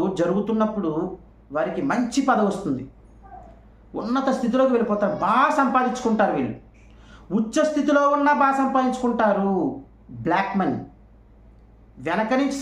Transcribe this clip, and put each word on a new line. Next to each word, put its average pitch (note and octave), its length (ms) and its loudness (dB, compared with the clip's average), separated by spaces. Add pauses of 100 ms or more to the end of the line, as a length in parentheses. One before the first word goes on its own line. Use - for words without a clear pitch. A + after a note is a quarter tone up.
(200)
జరుగుతున్నప్పుడు G3+ 720 0 (600)
వారికి D#3+ 300 -4
మంచి A3+ 480 -2
పదవి G#3+ 180 2
వస్తుంది, C#3+ 360 -4 (1120)
ఉన్నత C4 420 -2
స్థితిలోకి B3+ 360 2
వెళ్ళిపోతారు, G#3 420 0 (120)
బాగా B3+ 220 4 (120)
సంపాదించుకుంటారు. A3+ 760 2
వీళ్ళు A#2 180 -4 (840)
ఉచ్చ A3 180 -2 (140)
స్థితిలో D4 400 2
ఉన్నా C#4+ 240 4
బాగా C4+ 300 2
సంపాదించుకుంటారు. A3+ 920 0 (720)
బ్లాక్ F#3 320 0
మనీ C#3+ 200 0 (1300)
వెనక G3+ 280 -2
నుంచి C4+ 280 0